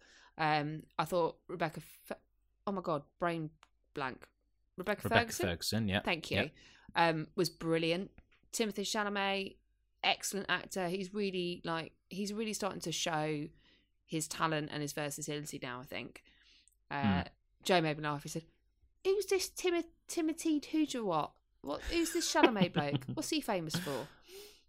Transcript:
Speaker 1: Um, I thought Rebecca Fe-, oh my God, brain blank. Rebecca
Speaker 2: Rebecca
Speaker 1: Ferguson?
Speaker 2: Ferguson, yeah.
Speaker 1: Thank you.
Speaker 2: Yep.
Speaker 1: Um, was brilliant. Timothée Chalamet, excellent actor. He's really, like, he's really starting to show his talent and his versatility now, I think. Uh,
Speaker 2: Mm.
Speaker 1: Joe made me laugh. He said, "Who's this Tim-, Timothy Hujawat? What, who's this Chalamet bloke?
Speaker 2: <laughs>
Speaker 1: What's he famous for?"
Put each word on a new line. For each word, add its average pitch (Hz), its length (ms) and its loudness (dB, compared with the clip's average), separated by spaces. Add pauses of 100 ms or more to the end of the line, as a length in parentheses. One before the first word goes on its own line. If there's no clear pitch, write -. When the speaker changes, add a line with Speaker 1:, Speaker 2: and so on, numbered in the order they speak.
(380)
Speaker 1:
Um, 151 460 0 (160)
I 160 60 0
thought 170 420 2
Rebecca 165 340 -4
Fe-, - 340 -14 (520)
oh 202 40 0
my 190 100 -2
God, 170 200 -2 (160)
brain 165 320 -2 (460)
blank. 135 320 -6 (500)
Rebecca 202 280 -2
Speaker 2:
Rebecca 226 160 6
Speaker 1:
Ferguson? 226 260 0
Speaker 2:
Ferguson, 113 400 0
yeah. 95 140 2
Speaker 1:
Thank 170 280 -2
you. - 80 2
Speaker 2:
Yep. 127 140 2 (440)
Speaker 1:
Um, 165 400 4
was 165 140 2
brilliant. 165 640 0 (400)
Timothée 208 340 0
Chalamet, 196 680 0 (480)
excellent 196 460 0
actor. 180 380 0
He's 185 280 -4
really, 180 500 -2
like, 165 280 -4 (180)
he's 196 200 -4
really 214 220 -2
starting 190 280 -4
to 170 100 -4
show 156 560 0 (580)
his 156 220 -4
talent 156 440 0
and 147 120 -2
his 143 100 -4
versatility 147 680 -4
now, 127 200 -8
I 131 60 -14
think. - 380 -10 (680)
Uh, 143 40 -2 (280)
Speaker 2:
Mm. - 40 -10 (360)
Speaker 1:
Joe 180 180 6
made 156 160 2
me 156 60 -6
laugh. 147 180 -2
He - 80 -8
said, 160 160 -6 (580)
"Who's 392 220 2
this 381 240 0
Tim-, 349 340 2 (240)
Timothy 320 540 0
Hujawat? 226 680 0 (300)
What, - 220 -4
who's 330 300 0
this - 180 0
Chalamet 226 420 4
bloke? 143 320 0
Speaker 2:
<laughs> 127 100 -6
Speaker 1:
What's - 160 -4
he 311 100 0
famous 170 360 -2
for?" 143 300 -2 (600)